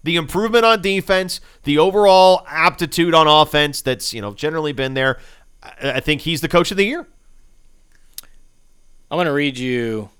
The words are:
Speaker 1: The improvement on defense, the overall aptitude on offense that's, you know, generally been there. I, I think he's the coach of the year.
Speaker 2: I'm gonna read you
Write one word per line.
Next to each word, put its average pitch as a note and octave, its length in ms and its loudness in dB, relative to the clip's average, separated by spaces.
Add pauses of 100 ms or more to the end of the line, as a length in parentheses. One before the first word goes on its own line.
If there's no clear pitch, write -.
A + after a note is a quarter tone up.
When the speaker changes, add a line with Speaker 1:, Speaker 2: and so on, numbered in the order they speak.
Speaker 1:
The E3 140 -2
improvement G#3 480 0
on A3+ 180 2
defense, F#3+ 580 -2 (220)
the D3 160 0
overall F#3 680 4
aptitude E3 680 0
on D#3+ 120 6
offense D3+ 540 2
that's, - 320 -6
you A#2 80 -12
know, G2+ 140 -10
generally D3+ 380 -6
been C3+ 220 -6
there. C3 240 -2 (440)
I, - 300 -8
I C3 80 -2
think D3+ 220 -2
he's D#3+ 180 -4
the E3 80 -6
coach F3 220 0
of G3 60 -6
the G3 80 0
year. C#4+ 220 -6 (2000)
Speaker 2:
I'm D#3 80 -4
gonna E3+ 140 -2
read C#3+ 240 -2
you A#2 640 -4